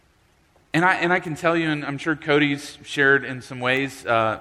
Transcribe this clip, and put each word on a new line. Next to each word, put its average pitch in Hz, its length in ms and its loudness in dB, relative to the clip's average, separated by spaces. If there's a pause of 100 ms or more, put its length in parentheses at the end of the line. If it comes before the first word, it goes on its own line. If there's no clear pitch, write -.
(720)
And 160 100 0
I, 185 120 4
and 170 180 0
I 185 80 0
can 175 140 -8
tell 170 200 0
you, 165 140 0
and 147 160 -4
I'm 139 120 -8
sure 156 200 -2
Cody's 143 680 0
shared 139 400 2
in 123 180 -8
some 127 200 -12
ways, 131 440 -2
uh, 110 360 2